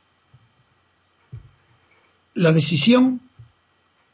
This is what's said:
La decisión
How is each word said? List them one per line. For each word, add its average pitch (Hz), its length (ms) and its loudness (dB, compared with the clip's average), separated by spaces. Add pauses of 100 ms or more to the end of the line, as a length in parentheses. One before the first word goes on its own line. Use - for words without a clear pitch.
(2250)
La 165 160 2
decisión 240 680 0 (920)